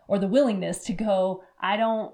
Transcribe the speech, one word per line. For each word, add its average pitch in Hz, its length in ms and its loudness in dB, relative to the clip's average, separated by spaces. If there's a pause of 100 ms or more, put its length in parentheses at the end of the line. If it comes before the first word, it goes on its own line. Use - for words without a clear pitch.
or 202 100 2
the 190 100 0
willingness 196 560 2
to 240 80 -4
go, 190 500 0 (180)
"I 196 160 0
don't 220 380 -2